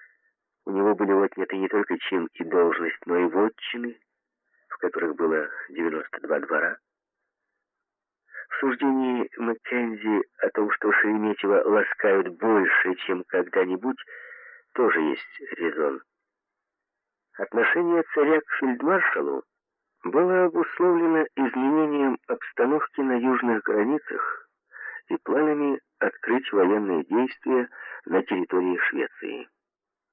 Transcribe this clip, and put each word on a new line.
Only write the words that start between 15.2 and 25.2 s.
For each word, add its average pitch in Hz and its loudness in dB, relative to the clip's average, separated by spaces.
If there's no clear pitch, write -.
резон. 76 -2
Отношение 170 2
царя 151 4
к - -10
фельдмаршалу 127 0
было 185 2
обусловлено 170 2
изменением 139 2
обстановки 139 -2
на 131 2
южных 120 0
границах - -2
и - -4
планами 147 0